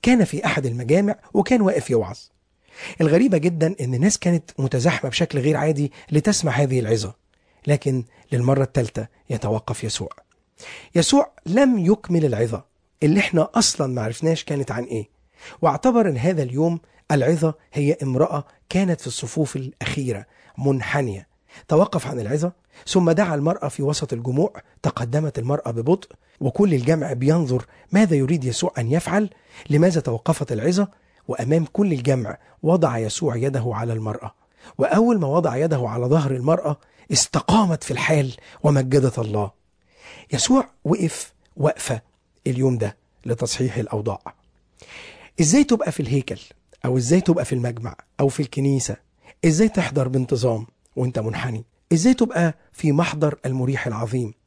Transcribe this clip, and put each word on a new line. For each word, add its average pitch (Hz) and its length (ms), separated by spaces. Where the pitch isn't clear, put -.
"كان 233 220
في 147 220
أحد 147 200
المجامع 135 500
وكان 226 260
واقف - 300
يوعظ." 104 260
الغريبة 170 380
جدًا 165 420
إن 127 140
الناس 165 240
كانت 175 400
متزاحمة 135 520
بشكل - 280
غير 147 180
عادي 147 360
لتسمع 151 400
هذه 131 280
العظة، 110 340
لكن 135 380
للمرة 135 300
الثالثة 117 460
يتوقف 110 540
يسوع. 107 240
يسوع 262 360
لم 247 320
يكمل 175 460
العظة 113 400
اللي 160 180
احنا 160 340
أصلًا 147 400
معرفناش 123 500
كانت 139 260
عن 120 140
إيه، 110 240
واعتبر 214 460
إن - 80
هذا 156 260
اليوم 156 380
العظة 151 440
هي 143 300
امرأة 143 420
كانت 180 320
في - 60
الصفوف 131 500
الأخيرة 127 680
منحنية. 127 720
توقف 165 380
عن 135 140
العظة، 147 320
ثم 180 240
دعا 165 240
المرأة 147 340
في - 140
وسط 143 300
الجموع. 127 400
تقدمت 135 560
المرأة 127 320
ببطء، 120 420
وكل 170 340
الجمع 143 380
بينظر 131 540
ماذا 185 240
يريد 139 280
يسوع 127 340
أن 117 140
يفعل، 180 380
لماذا 160 300
توقفت 127 520
العظة. 175 360
وأمام 151 440
كل 202 200
الجمع 127 460
وضع 160 360
يسوع 120 380
يده 131 300
على 117 260
المرأة، 110 420
وأول 226 420
ما 147 80
وضع 151 280
يده 139 320
على 117 180
ظهر 139 240
المرأة، 143 460
استقامت 175 720
في - 60
الحال 139 440
ومجدت 135 560
الله. 104 320
يسوع 185 360
وقف 170 480
وقفة 139 440
اليوم 127 320
ده 104 180
لتصحيح 120 500
الأوضاع. 107 420
إزاي 170 240
تبقى 226 280
في - 80
الهيكل، 135 400
أو 127 120
إزاي 131 240
تبقى 160 240
في - 100
المجمع، 120 420
أو 139 80
في - 120
الكنيسة؟ 135 560
إزاي 170 240
تحضر 151 400
بانتظام 123 580
وإنت 127 220
منحني؟ 113 460
إزاي 170 220
تبقى 170 400
في 151 200
محضر 151 540
المريح 127 400
العظيم 113 480